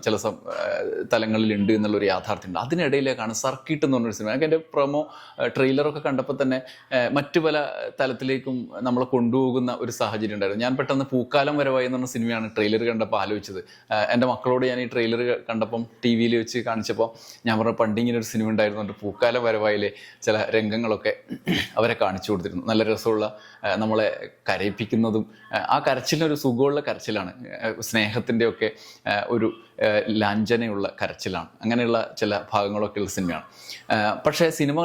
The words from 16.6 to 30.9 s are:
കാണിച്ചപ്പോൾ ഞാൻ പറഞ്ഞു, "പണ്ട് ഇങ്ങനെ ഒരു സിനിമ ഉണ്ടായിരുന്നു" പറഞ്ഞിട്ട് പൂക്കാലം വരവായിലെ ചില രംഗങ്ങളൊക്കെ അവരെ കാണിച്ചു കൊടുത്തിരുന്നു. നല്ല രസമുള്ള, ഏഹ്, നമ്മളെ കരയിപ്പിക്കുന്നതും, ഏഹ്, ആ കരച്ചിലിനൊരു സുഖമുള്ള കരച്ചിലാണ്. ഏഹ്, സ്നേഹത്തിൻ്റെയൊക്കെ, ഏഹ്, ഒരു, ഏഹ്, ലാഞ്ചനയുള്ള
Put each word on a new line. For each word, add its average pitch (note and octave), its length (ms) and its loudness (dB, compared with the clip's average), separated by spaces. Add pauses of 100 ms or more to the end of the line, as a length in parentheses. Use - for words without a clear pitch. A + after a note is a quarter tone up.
കാണിച്ചപ്പോൾ A2 400 0 (400)
ഞാൻ A2 100 4
പറഞ്ഞു, A2+ 220 2
"പണ്ട് A2 220 2
ഇങ്ങനെ A#2+ 180 0
ഒരു A2 120 -8
സിനിമ A2 200 0
ഉണ്ടായിരുന്നു" G#2+ 300 2
പറഞ്ഞിട്ട് G2+ 200 -10
പൂക്കാലം A#2 460 0
വരവായിലെ G#2+ 420 2 (360)
ചില G#2+ 100 2 (200)
രംഗങ്ങളൊക്കെ A2 580 0 (680)
അവരെ A2+ 240 2
കാണിച്ചു F#2+ 280 -2
കൊടുത്തിരുന്നു. F2 380 -4
നല്ല A2 200 4
രസമുള്ള, G#2+ 340 2 (400)
ഏഹ്, G2 180 0
നമ്മളെ G#2+ 240 2 (440)
കരയിപ്പിക്കുന്നതും, G#2+ 760 0 (280)
ഏഹ്, G#2 100 0 (100)
ആ D3 40 2 (100)
കരച്ചിലിനൊരു D3 560 0
സുഖമുള്ള C#3 340 2 (100)
കരച്ചിലാണ്. G#2 440 -4 (320)
ഏഹ്, A2 100 -2 (160)
സ്നേഹത്തിൻ്റെയൊക്കെ, A2+ 720 2 (480)
ഏഹ്, G#2 120 2 (100)
ഒരു, A2 140 2 (380)
ഏഹ്, G#2 160 4 (200)
ലാഞ്ചനയുള്ള G#2 640 0 (140)